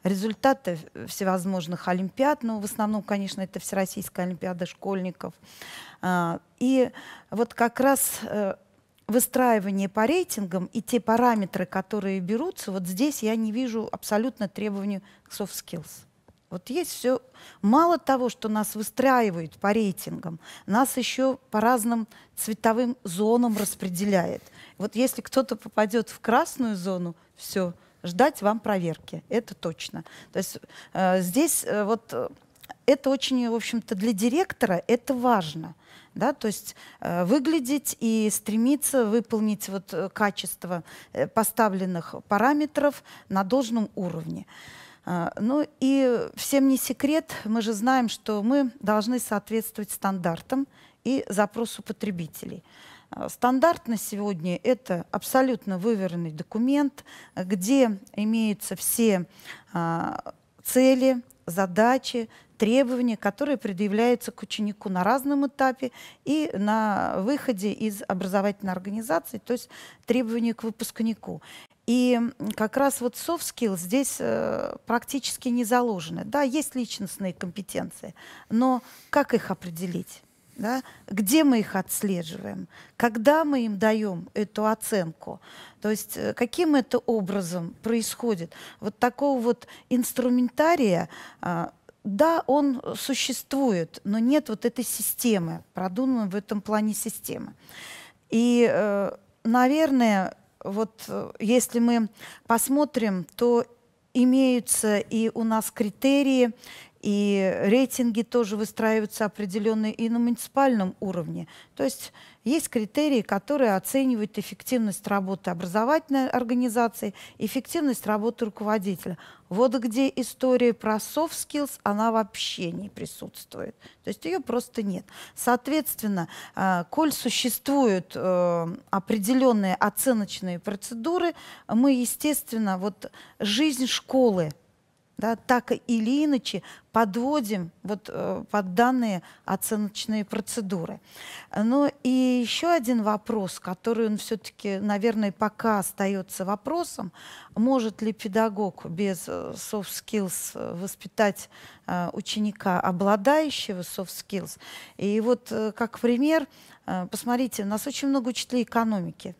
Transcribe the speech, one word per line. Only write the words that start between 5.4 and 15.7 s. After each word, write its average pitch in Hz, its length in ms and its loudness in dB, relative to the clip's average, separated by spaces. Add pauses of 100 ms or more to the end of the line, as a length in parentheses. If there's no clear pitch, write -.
А, 175 380 0 (180)
и 254 320 4 (400)
вот 226 240 -2
как 233 260 0
раз, 269 440 2
э, 208 300 -2 (540)
выстраивание 214 800 2
по 220 180 0
рейтингам 202 680 -2
и 226 100 -4
те - 180 0
параметры, 220 680 2
которые 190 540 -4
берутся, 220 520 -4
вот 185 140 -4
здесь 220 360 -2
я 220 140 0
не 220 160 -2
вижу 226 400 -4
абсолютно 214 560 -2
требований 202 540 -6 (220)
к - 80 -20
soft 196 200 -8
skills. - 520 -12 (460)